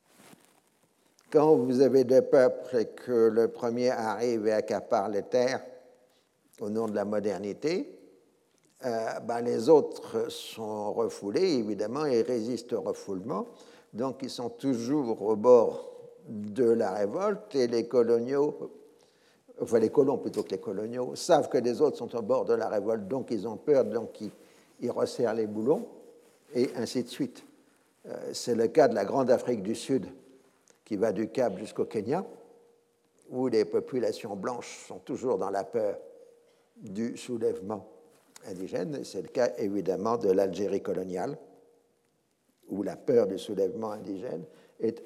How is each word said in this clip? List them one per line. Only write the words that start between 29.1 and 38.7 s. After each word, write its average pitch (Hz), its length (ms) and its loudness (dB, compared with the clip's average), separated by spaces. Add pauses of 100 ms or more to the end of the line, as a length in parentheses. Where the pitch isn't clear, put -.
Afrique 117 320 2
du 104 100 -2
Sud, 117 320 -2 (800)
qui 107 120 -6
va 107 140 2
du 107 180 -2
Cap 113 280 -2
jusqu'au 104 280 -6
Kenya, 117 380 -4 (1080)
où 127 160 -2
les 110 180 4
populations 107 720 -4
blanches 117 520 -8
sont 98 120 -14
toujours 120 400 -2
dans 98 100 -4
la 98 140 -2
peur 104 340 -2 (800)
du 117 400 -8
soulèvement 113 720 -6 (600)
indigène. 120 580 -8